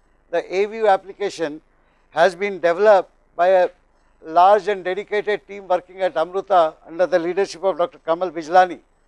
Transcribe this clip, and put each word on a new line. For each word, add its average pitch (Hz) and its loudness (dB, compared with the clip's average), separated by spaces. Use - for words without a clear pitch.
the 170 -4
A-View 214 -2
application, 175 -2
has 170 2
been 196 -6
developed 180 2
by 175 0
a 180 2
large 180 4
and 190 -6
dedicated 196 -6
team 196 -16
working 185 -4
at 180 -4
Amrita 175 0
under 170 -2
the 175 0
leadership 170 -4
of 180 -2
Doctor 160 -4
Kamal 170 -4
Bijlani. 170 0